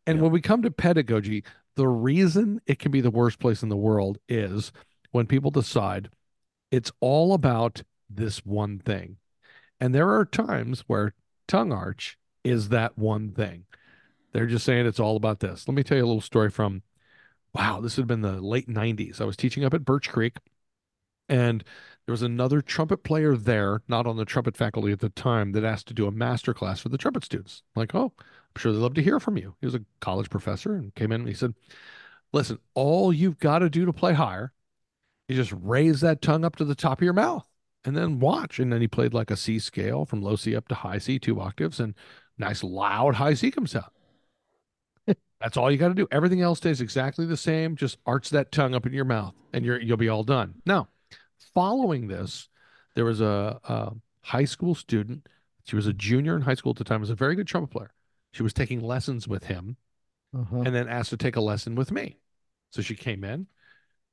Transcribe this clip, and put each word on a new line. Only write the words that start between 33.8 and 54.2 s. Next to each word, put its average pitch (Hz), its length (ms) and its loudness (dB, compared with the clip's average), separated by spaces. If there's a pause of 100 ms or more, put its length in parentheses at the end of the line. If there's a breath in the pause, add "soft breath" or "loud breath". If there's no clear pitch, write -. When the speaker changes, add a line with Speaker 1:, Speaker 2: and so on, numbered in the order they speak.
Speaker 1:
to 175 60 2
play 175 220 2
higher 117 380 0 (760)
is 131 80 -2
just 120 160 0 (100)
raise 135 380 4
that 160 220 2
tongue 160 220 2
up 165 120 -2
to 160 80 -2
the 143 100 0
top 135 240 0
of 170 60 2
your 180 80 4
mouth 269 340 0 (380)
and 139 120 -4
then 160 220 0
watch." 180 400 0
And 127 140 2
then 117 80 2
he 117 80 4
played, 120 260 0
like, 113 160 -2
a 104 60 0
C 113 240 -2
scale 113 460 -4
from 107 160 -4
low 104 120 0
C 113 220 -2
up 110 120 -6
to 123 60 -6
high 101 240 -6
C, 131 220 -2
two 107 200 0
octaves, 104 380 -6
and 110 160 -4 (420 soft breath)
nice 98 280 -6
loud 101 500 0
high 143 200 2
C 233 180 0
comes 226 240 -4
out. - 160 -8 (1120)
Speaker 3:
<laughs> 208 100 2 (240)
Speaker 1:
That's 113 160 -6
all 127 140 4
you 143 80 4
gotta 175 160 4
do. 190 160 0
Everything 175 300 4
else 175 180 2
stays 151 220 0
exactly 135 460 -2
the 165 100 -2
same. 160 400 -2
Just 135 300 -4
arch 123 240 -2
that 143 220 0
tongue 135 220 2
up 123 120 -2
in 123 60 -4
your 135 120 -2
mouth 110 300 -2 (180)
and 120 120 -4
you're, 123 160 0
you'll 117 160 0
be 113 120 2
all 110 160 0
done. 113 300 0 (120)
Now, 185 220 2 (640 soft breath)
following 180 540 0
this, 92 400 -10 (460 soft breath)
there 117 100 2
was 113 160 0
a, 104 440 0
a 107 280 -4 (300)